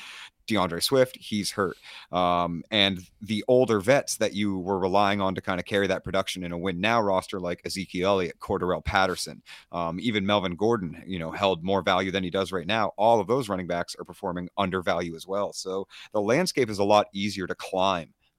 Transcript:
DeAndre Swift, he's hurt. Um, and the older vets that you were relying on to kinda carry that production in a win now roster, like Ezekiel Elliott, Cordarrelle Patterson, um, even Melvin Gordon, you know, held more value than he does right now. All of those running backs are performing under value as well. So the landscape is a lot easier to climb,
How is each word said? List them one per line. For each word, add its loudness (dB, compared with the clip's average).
DeAndre 0
Swift, 2
he's -4
hurt. -2
Um, 0
and 2
the -4
older 6
vets 2
that 0
you 0
were -2
relying 4
on 0
to -6
kinda -4
carry 0
that 0
production -4
in -8
a -6
win -4
now 4
roster, 0
like -6
Ezekiel -4
Elliott, 0
Cordarrelle -2
Patterson, 0
um, -4
even 0
Melvin 2
Gordon, 0
you -6
know, -6
held 0
more 2
value 2
than -2
he -4
does -2
right -4
now. 0
All 4
of -4
those 0
running -4
backs -4
are -10
performing -8
under 0
value -2
as -16
well. -4
So -6
the 0
landscape 0
is -4
a 4
lot 6
easier -2
to -4
climb, 0